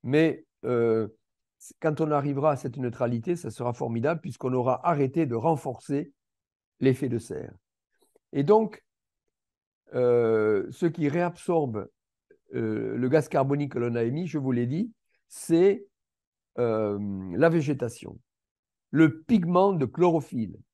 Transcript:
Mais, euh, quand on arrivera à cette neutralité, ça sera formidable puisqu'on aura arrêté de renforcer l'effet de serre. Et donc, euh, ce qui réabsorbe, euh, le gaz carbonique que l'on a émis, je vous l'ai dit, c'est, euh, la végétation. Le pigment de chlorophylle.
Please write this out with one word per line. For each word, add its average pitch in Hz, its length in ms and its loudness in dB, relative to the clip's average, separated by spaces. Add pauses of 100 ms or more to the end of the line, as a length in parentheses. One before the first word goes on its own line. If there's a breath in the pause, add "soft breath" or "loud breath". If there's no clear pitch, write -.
Mais, 151 420 2 (200)
euh, 113 420 2 (720)
quand 156 180 0
on 156 120 0
arrivera 143 400 0
à 139 40 0
cette 127 220 -8
neutralité, 120 580 -2
ça 120 160 -10
sera 120 220 -6
formidable 123 480 -4
puisqu'on 127 320 -6
aura 127 340 0
arrêté 143 380 0
de 117 100 -4
renforcer 143 760 -4 (680)
l'effet 131 300 2
de 120 100 -4
serre. - 340 -12 (760)
Et 139 120 -2
donc, 208 380 2 (1120)
euh, 113 760 4
ce 175 140 -4
qui 156 240 0
réabsorbe, 165 800 -2 (680)
euh, 110 400 -2
le 123 140 -2
gaz 147 180 2
carbonique 139 460 -2
que 123 60 -4
l'on 117 160 -2
a 117 80 0
émis, 147 220 -2
je 160 120 -8
vous 131 160 -2
l'ai 120 140 0
dit, 190 260 -4 (340)
c'est, 185 580 2 (720)
euh, 110 380 0 (380)
la 156 140 4
végétation. 135 680 -4 (720)
Le 156 320 4
pigment 185 500 4
de 147 120 0
chlorophylle. 139 720 0 (160)